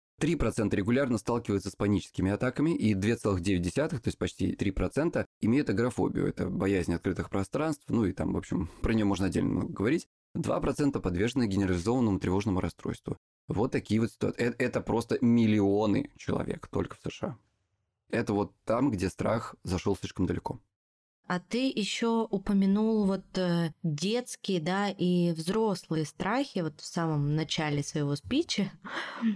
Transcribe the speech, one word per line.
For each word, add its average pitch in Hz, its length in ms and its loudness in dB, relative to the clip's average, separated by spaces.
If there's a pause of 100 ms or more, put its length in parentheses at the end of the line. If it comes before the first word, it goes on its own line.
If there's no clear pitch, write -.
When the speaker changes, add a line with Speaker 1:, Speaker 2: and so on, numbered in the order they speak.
(200)
Speaker 1:
Три 160 160 2
процента 107 400 0
регулярно 120 400 2
сталкиваются 110 540 -2
с - 60 -16
паническими 95 540 0
атаками, 127 460 0
и 107 180 2
две 104 220 2
целых 98 240 0
девять 92 220 2
десятых, 135 400 -2
то - 60 -2
есть - 100 -4
почти - 360 -2
три 98 160 -2
процента, 135 540 -2 (160)
имеют 127 300 2
агорафобию. 98 580 0
Это 92 220 -4
боязнь 92 420 0
открытых 87 380 -2
пространств, 139 580 -2
ну 113 160 2
и 90 80 0
там, 90 220 -2
в - 20 -2
общем, - 320 -4 (140)
про 117 100 2
нее 110 140 2
можно 98 200 2
отдельно 95 240 0
много - 220 -2
говорить. 123 360 0 (260)
Два 175 260 -2
процента 143 400 0
подвержены 110 460 0
генерализованному 98 720 2
тревожному 92 420 2
расстройству. - 560 -6 (300)
Вот 113 260 0
такие 110 280 0
вот 117 100 0
ситуации. - 380 -2
Э-, 120 100 -4
это 123 220 -2
просто 110 400 -2
миллионы 107 960 4
человек - 520 -4
только - 280 -4
в - 40 -20
С - 100 -8
Ш - 180 -8
А. 131 100 -10 (720)
Это - 240 0
вот 101 180 0 (120)
там, 123 260 2
где 95 180 0
страх 107 460 -2 (100)
зашел 92 320 0
слишком - 300 -2
далеко. - 340 -4 (680)
Speaker 2:
А 180 120 -2
ты 262 340 -2
еще 226 560 0
упомянул 202 760 2
вот, 190 320 -2
э, 170 360 2 (100)
детские, 185 800 -2
да, 190 280 0
и 175 440 2
взрослые 170 720 -2
страхи 208 540 -4
вот 156 200 -4
в - 60 -16
самом 151 500 0
начале 156 460 -2
своего 143 340 -2
спича. 247 560 -2 (640)